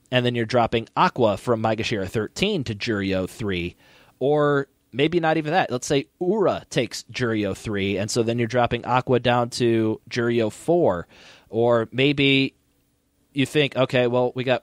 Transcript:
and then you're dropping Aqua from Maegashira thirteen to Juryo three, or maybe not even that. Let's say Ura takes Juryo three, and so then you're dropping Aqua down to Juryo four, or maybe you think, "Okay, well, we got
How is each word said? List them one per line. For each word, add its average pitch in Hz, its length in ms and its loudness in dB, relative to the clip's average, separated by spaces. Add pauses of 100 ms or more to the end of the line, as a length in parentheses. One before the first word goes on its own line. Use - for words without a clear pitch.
(120)
and 123 140 2
then 123 100 0
you're 117 100 -2
dropping 117 500 0
Aqua 123 420 2
from 113 240 0
Maegashira 110 460 -2
thirteen 160 580 -2
to 113 100 -6
Juryo 98 540 -2
three, 90 460 -6 (440)
or 143 480 0 (260)
maybe 160 260 0
not 160 180 0
even 151 160 -4
that. 175 180 2
Let's 123 160 -6
say 139 200 0 (120)
Ura 175 500 0
takes - 420 -4
Juryo 107 460 -2
three, 98 400 -4
and 104 140 -4
so 120 100 0
then 117 160 -2
you're 120 100 0
dropping 120 380 0
Aqua 123 340 2
down 120 320 0
to 113 480 0 (100)
Juryo 117 420 0
four, 131 560 0 (420)
or 117 420 2
maybe 139 640 2 (800)
you 139 140 0
think, 147 280 0
"Okay, 123 300 2
well, 123 300 0
we 127 80 -4
got 123 200 0